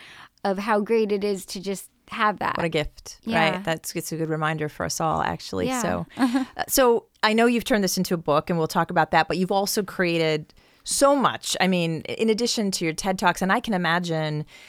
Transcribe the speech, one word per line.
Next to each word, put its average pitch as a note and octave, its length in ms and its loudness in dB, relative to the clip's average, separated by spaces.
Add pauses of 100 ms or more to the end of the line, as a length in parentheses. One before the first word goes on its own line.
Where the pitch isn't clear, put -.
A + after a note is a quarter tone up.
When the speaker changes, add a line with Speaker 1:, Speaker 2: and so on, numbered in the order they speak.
(420)
Speaker 1:
of G3 160 -2
how G#3 220 0
great G#3+ 320 2
it G3+ 100 -2
is G3 240 -2
to - 140 -10
just F#3+ 300 -8 (200)
have G#3+ 280 0
that. - 180 -4
Speaker 2:
What F3 80 -2
a E3+ 40 0
gift, - 560 -4
Speaker 1:
Yeah. E3 320 2
Speaker 2:
right? F#3+ 80 -8
That's, D#3+ 320 -6
it's E3 160 -8
a E3 40 -6
good D#3 120 -4
reminder D#3 400 -2
for - 180 -6
us D#3 140 -4
all, D#3+ 220 0
actually. - 440 -4
Speaker 1:
Yeah. B3+ 160 -2
Speaker 2:
So, F3 300 -4
Speaker 1:
<laughs> - 40 -18
Uh-huh. C4 280 2 (120)
Speaker 2:
uh, - 120 -4
so A#3+ 380 4 (180)
I G#3+ 80 4
know A3+ 140 6
you've A#3+ 180 2
turned G#3+ 180 2
this F#3 160 0
into F#3 160 0
a E3+ 40 0
book, D#3 300 0
and F3 80 0
we'll D#3+ 120 0
talk E3 240 0
about E3 180 2
that, D#3+ 160 4
but D#3 120 -4
you've F#3 120 2
also G3+ 320 0
created E3 720 0 (300)
so C#4 320 4
much. D#3 440 0
I F3+ 60 4
mean, E3+ 360 0
in - 280 0
addition A3 420 0
to F#3 120 -4
your D#3+ 100 0
ted F#3+ 240 -4
Talks, F3 240 0
and F#3+ 80 2
I G#3 80 2
can A#3 160 -4
imagine, D#3+ 720 -2 (220)